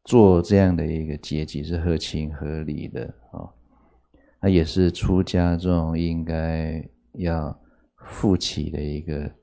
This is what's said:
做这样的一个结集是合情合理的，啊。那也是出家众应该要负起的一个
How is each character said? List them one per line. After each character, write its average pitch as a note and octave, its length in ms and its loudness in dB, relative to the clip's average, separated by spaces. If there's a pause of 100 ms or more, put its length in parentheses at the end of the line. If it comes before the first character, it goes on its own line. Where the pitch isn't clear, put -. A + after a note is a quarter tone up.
做 F#2+ 380 8
这 G2+ 160 4
样 F#2 180 6
的 D#2+ 100 -2
一 D#2+ 220 -4
个 D2 100 -6
结 D2+ 260 -6
集 D2+ 200 -8
是 E2 160 -4
合 E2 180 0
情 D#2 360 -6
合 D#2 280 -8
理 D#2 260 -8
的， - 160 -10 (280)
啊。 - 180 -14 (880)
那 G2 100 2
也 F2 140 6
是 F2+ 280 2
出 F#2 300 2
家 F2 360 0
众 E2+ 400 0
应 E2 260 -2
该 D#2+ 580 -4 (320)
要 E2 460 -4 (460)
负 F#2+ 320 2
起 - 320 -6
的 D2 120 -6
一 D2 200 -6
个 D2 280 -6 (140)